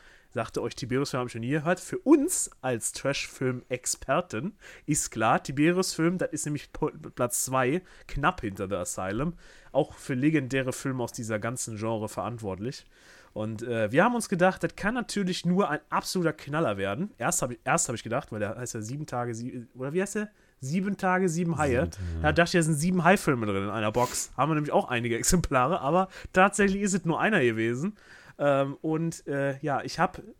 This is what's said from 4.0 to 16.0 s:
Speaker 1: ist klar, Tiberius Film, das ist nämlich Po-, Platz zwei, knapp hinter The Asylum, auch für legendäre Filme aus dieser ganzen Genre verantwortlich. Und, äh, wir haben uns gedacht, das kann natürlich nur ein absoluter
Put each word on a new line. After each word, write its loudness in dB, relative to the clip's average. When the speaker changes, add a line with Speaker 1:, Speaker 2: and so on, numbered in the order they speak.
Speaker 1:
ist 0
klar, 2
Tiberius 2
Film, 0
das -4
ist -6
nämlich -6
Po-, -2
Platz -2
zwei, 0
knapp 0
hinter -4
The -4
Asylum, -4
auch 0
für -6
legendäre 0
Filme -4
aus -6
dieser -4
ganzen -6
Genre -2
verantwortlich. -6
Und, -6
äh, 0
wir 6
haben 4
uns -4
gedacht, 2
das -2
kann -2
natürlich -2
nur 4
ein -2
absoluter 0